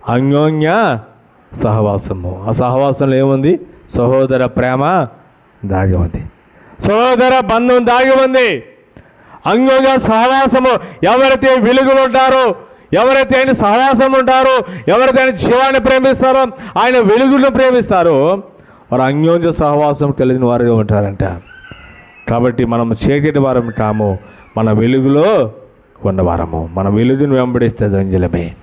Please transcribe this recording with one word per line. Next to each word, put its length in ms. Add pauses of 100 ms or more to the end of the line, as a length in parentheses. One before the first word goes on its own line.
అన్యోన్య 880 (540)
సహవాసము. 920
ఆ 40
సహవాసంలో 640
ఏముంది? 440 (300)
సహోదర 560
ప్రేమ 640 (580)
దాగి 300
ఉంది, 300 (540)
సహోదర 600
బంధం 460
దాగి 380
ఉంది. 400 (840)
అన్యోన్య 540
సహవాసము, 800 (260)
ఎవరైతే 540
వెలుగులు 420
ఉంటారో, 540 (380)
ఎవరైతే 440
ఆయన 140
సహవాసం 600
ఉంటారో, 520 (220)
ఎవరైతే 340
ఆయన 80
జీవాన్ని 500
ప్రేమిస్తారో, 600 (400)
ఆయన 180
వెలుగును 520
ప్రేమిస్తారో, 960 (480)
వారు 100
అన్యోన్య 500
సహవాసం 600
కలిగిన 340
వారుగా 280
ఉంటారంట. 500 (1040)
కాబట్టి 360
మనం 280
చీకటి 460
వారం 300
కాము, 500 (380)
మన 140
వెలుగులో 840 (520)
ఉన్నవారము. 680
మన 160
వెలుగును 460
వెంబడిస్తే 520
దంజలమే. 760